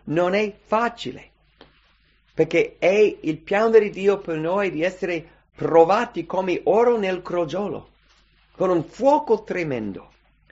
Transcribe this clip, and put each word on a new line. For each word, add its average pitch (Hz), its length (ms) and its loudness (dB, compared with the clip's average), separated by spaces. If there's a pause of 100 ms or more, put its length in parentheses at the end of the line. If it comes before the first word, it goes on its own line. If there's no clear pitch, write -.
non 175 300 0
è 208 220 -2
facile, 220 760 -6 (1000)
perché 160 460 0
è 202 420 2
il 156 180 -6
piano 220 400 2
di 208 120 4
Dio 190 280 0
per 165 200 -8
noi 185 320 -2
di 151 120 -6
essere 175 460 -4 (260)
provati 165 680 4
come 185 400 -4
oro 233 320 4
nel 185 240 -2
crogiolo, 175 720 -6 (600)
con 185 180 -2
un 165 140 0
fuoco 277 580 0
tremendo. 127 680 -6 (420)